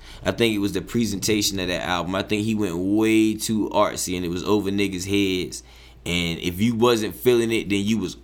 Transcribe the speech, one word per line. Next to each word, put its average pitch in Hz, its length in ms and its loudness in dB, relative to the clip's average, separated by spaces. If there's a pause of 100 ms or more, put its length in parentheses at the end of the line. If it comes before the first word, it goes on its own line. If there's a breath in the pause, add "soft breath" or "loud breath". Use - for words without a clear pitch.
(260 loud breath)
I 95 60 2
think 113 220 2
it 104 60 0
was 98 140 0
the 92 80 -2
presentation 104 800 0
of 90 100 -2
that 85 140 -2
album. 87 320 -2
I 101 80 -2
think 104 200 -2
he 110 120 0
went 98 220 -2
way 110 580 4
too 107 340 -2
artsy 90 480 0
and 90 80 -4
it 85 40 -2
was 87 140 -4
over 98 260 2
niggas' 95 360 0
heads. 95 580 0 (420 loud breath)
And 85 340 -2
if 90 220 -4
you 117 140 2
wasn't 110 400 2
feeling 117 380 2
it, 95 160 -2
then 101 160 2
you 110 140 2
was 90 240 -6